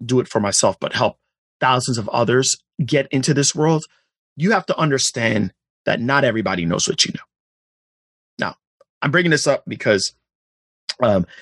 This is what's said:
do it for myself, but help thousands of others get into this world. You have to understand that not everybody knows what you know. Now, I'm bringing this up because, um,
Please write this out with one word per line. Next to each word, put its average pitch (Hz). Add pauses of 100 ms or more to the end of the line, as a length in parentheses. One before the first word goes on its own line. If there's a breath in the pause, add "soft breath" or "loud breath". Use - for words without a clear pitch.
do 123
it -
for -
myself, 101
but -
help 123 (420)
thousands 127
of 104
others 120 (280)
get 135
into 135
this 139
world. 156 (500)
You 165
have 190
to -
understand 120 (320)
that -
not 135
everybody 101
knows 85
what -
you -
know. - (1120)
Now, - (460)
I'm 147
bringing 175
this 147
up 139
because, 107 (880)
um, 101 (160 loud breath)